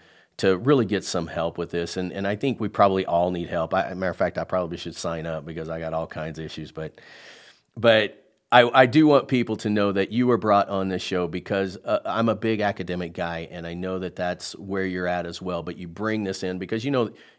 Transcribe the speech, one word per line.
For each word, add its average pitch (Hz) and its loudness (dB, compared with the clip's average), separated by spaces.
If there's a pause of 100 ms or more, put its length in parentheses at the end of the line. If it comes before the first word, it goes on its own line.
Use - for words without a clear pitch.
(380)
to 95 4
really 123 4
get 95 0
some 85 -4
help 82 -4
with 85 -6
this. 85 -4
And, 92 -4
and 98 -4
I 104 0
think 127 -2
we 107 -2
probably 98 4
all 87 2
need 87 -4
help. 82 -2
I, 92 0
matter 92 -2
of 82 -6
fact, 90 -2
I 80 -4
probably 85 -4
should 82 -10
sign 82 -6
up 80 -6
because 80 -10
I 82 -6
got 80 -6
all 80 -4
kinds 78 -8
of 80 -8
issues, 78 -12
but, 78 -12 (800)
but 110 4 (340)
I, 123 10 (120)
I 131 10
do 151 6
want 139 4
people 117 0
to 110 -2
know 101 2
that 98 0
you 123 2
were 120 4
brought 101 4
on 95 -2
this 92 -2
show 90 -2
because, 95 -2
uh, 110 0
I'm 107 0
a 107 2
big 110 -2
academic 90 -4
guy, 85 -6
and 85 -12
I 85 -8
know 92 -6
that 90 -8
that's 90 -6
where 95 -4
you're 90 -2
at 87 -2
as 85 -10
well. 87 -6
But 87 -10
you 90 -12
bring 107 -4
this 95 -6
in 92 -4
because, 110 -6
you 139 -4
know, 123 0 (280)